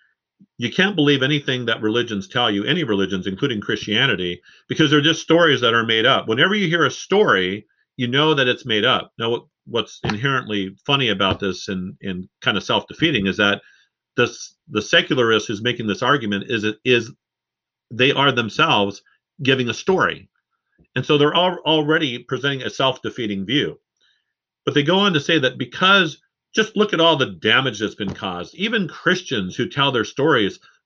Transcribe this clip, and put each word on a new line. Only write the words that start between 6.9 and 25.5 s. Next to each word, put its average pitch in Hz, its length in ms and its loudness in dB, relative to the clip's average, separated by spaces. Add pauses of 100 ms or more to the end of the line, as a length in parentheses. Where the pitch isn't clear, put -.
story, 110 760 0 (320)
you 123 100 -2
know 147 260 2
that 139 140 0
it's 123 180 -2
made 110 200 0
up. 117 320 0
Now, 113 140 -4
what, 117 140 -6 (200)
what's 117 380 -6
inherently 107 720 -4 (100)
funny 139 240 0
about 95 300 0
this 95 300 -6
and, 95 320 -8
and 92 260 -8 (140)
kind 113 160 0
of 92 60 -6
self-defeating 117 640 -2
is 92 100 -2
that 101 240 2 (560)
this, - 380 -2 (140)
the 107 120 -2
secularist 117 680 2
who's 107 160 -6
making 120 240 -2
this 95 160 -2
argument 120 460 0
is, 107 160 -2 (180)
is 120 280 2 (800)
they 127 200 2
are 135 200 2
themselves 113 720 0 (400)
giving 127 280 0
a 113 40 -4
story. 113 560 0 (680)
And 131 100 -4
so 151 120 4
they're 147 180 4
al-, 175 300 0
already 151 540 0
presenting 131 440 -4
a 113 60 -6
self-defeating 110 760 -4
view. 113 340 -2 (880)
But 143 100 -2
they 147 80 4
go 175 160 2
on 202 140 2
to 151 60 2
say 160 200 0
that 131 180 -2